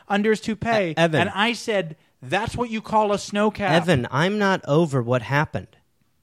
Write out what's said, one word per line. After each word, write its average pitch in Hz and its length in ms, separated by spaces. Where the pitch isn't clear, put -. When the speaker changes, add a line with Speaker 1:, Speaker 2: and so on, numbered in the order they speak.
Speaker 1:
under 208 220
his 214 100
toupee, 214 500
Speaker 2:
E-, 151 60
Evan. 165 240
Speaker 1:
and 196 100
I 208 220
said, 190 440
"That's 165 360
what 240 140
you 220 120
call 214 300
a 202 40
snowcap." 208 540
Speaker 2:
Evan, 160 400
I'm 185 280
not 196 280
over 143 340
what 120 220
happened. 123 460